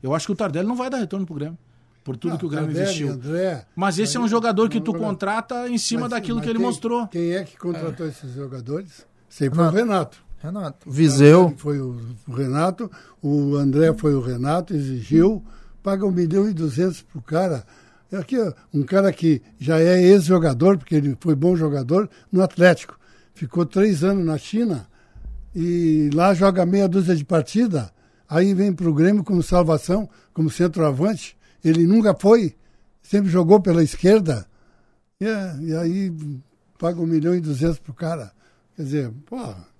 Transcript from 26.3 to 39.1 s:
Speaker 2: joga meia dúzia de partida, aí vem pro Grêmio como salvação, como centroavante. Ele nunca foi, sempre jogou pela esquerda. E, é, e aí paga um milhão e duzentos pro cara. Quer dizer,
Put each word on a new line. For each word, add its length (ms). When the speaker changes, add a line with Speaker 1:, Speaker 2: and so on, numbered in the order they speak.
Speaker 2:
joga 320
meia 220
dúzia 280
de 80
partida, 680
aí 260
vem 180
pro 220
Grêmio 300
como 180
salvação, 680
como 180
centroavante. 840
Ele 220
nunca 280
foi, 400
sempre 280
jogou 300
pela 220
esquerda. 640
E, 60
é, 360
e 140
aí 360
paga 220
um 60
milhão 280
e 60
duzentos 380
pro 160
cara. 380
Quer 60
dizer, 280